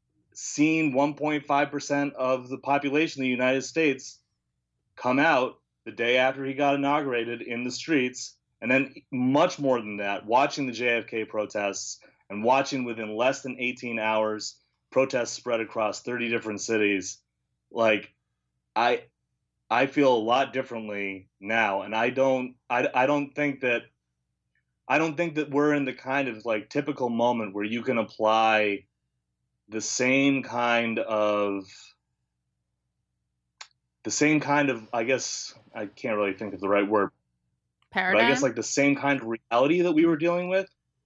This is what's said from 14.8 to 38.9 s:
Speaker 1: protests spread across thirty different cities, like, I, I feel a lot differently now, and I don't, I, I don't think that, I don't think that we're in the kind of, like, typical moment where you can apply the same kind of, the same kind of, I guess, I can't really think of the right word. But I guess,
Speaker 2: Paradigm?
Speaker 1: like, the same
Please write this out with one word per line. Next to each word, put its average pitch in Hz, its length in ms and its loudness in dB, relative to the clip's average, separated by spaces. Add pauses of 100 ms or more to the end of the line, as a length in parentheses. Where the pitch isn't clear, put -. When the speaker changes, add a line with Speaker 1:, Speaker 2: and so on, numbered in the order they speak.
Speaker 1:
protests 131 420 0
spread 117 300 -2
across 107 400 -4
thirty 120 280 -4
different 113 320 -4
cities, 101 580 0 (520)
like, 110 420 0 (600)
I, 120 280 2 (640)
I 120 160 2
feel 139 280 4
a 120 40 4
lot 120 340 2
differently 104 760 -6 (120)
now, 104 440 0
and 104 120 -6
I 117 140 2
don't, 131 460 0 (140)
I, 123 240 0
I 127 120 4
don't 143 300 0
think 143 260 -2
that, 120 220 0 (1040)
I 131 100 2
don't 160 180 0
think 170 200 -4
that 147 140 -2
we're 147 240 2
in 143 120 0
the 131 80 -4
kind 135 340 -4
of, 110 180 -8
like, 110 240 -2
typical 143 400 -2
moment 117 440 0
where 101 100 -4
you 113 200 -4
can 123 140 0
apply 110 840 2 (840)
the 110 100 -6
same 135 640 0
kind 117 560 0
of, 104 640 0 (2500)
the 110 80 -4
same 151 300 4
kind 143 280 2
of, 110 220 -6
I 117 140 -2
guess, - 480 -4 (200)
I 113 120 -8
can't 107 320 -6
really 101 160 0
think 98 200 -10
of 92 60 -10
the 98 80 -4
right 101 200 2
word. 101 240 2 (800)
But 190 80 -2
I 185 100 0
guess, 202 80 4
Speaker 2:
Paradigm? 240 220 4
Speaker 1:
like, 127 140 0
the 113 80 -4
same 143 320 2